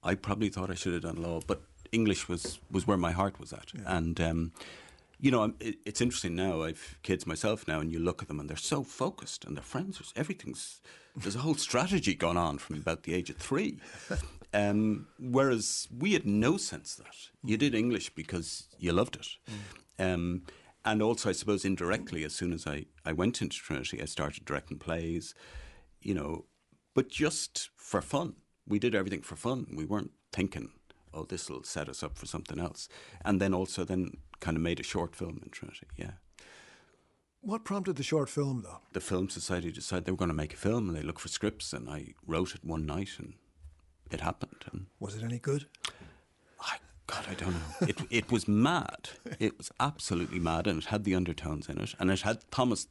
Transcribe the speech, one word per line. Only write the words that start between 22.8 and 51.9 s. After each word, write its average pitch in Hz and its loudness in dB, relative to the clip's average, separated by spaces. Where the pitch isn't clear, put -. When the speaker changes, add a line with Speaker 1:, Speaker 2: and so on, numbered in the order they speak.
Speaker 1:
I 80 -2
went 98 2
into - -2
Trinity, - -6
I - -4
started 73 -4
directing - -4
plays, 82 -4
you 101 -2
know, 78 -2
but 135 4
just - 0
for - 0
fun. - -2
We 104 4
did 113 4
everything 95 0
for - -10
fun. 127 -2
We 151 -4
weren't 107 -2
thinking, - 0
"Oh, 78 -6
this'll - -8
set 76 -4
us 67 -8
up 76 -6
for - -12
something - -6
else." - -6
And 98 4
then 98 2
also 92 -2
then 92 -2
kind 80 0
of 80 0
made 85 0
a - -8
short - -4
film 87 -8
in - -16
Trinity, - -14
yeah. - -6
Speaker 2:
What 220 -4
prompted 190 0
the 139 -4
short 143 4
film, 135 0
though? - -14
Speaker 1:
The 95 -2
Film 95 2
Society 87 -2
decided 87 -4
they 92 2
were 90 0
gonna 87 2
make 76 0
a - -14
film, 107 2
and 82 -2
they 76 -4
looked 78 -6
for - -8
scripts, - -2
and 60 -6
I 69 -8
wrote 82 2
it 87 -14
one 80 -2
night, 85 -2
and - -12
it 78 -4
happened. - -4
And 92 -8
Speaker 2:
Was 98 -6
it 110 -4
any 120 -2
good? 143 -2
Speaker 1:
I, - -4
God, - -4
I 98 -4
don't 90 0
know. 82 0
It, - 2
it 117 2
was 113 4
mad. 127 4
It - 2
was - -12
absolutely 90 0
mad, 82 4
and 87 2
it 76 -4
had 104 0
the 98 4
undertones 80 0
in - -4
it, - -4